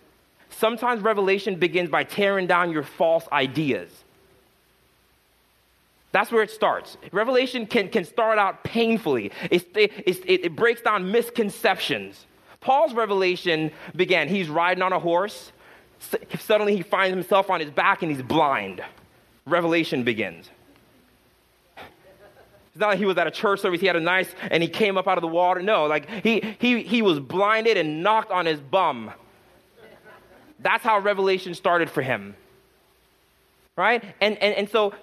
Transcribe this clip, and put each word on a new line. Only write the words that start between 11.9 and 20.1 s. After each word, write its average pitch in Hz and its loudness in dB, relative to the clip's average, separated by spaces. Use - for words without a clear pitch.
Paul's 277 2
revelation 180 0
began. 160 2
He's 190 -2
riding 170 0
on 185 0
a 175 0
horse. 170 -2
S-, - -6
suddenly 214 2
he 175 -4
finds 190 0
himself 190 2
on 180 0
his 160 -6
back 185 2
and 170 -2
he's 139 -4
blind. 123 0
Revelation 165 0
begins. 104 -6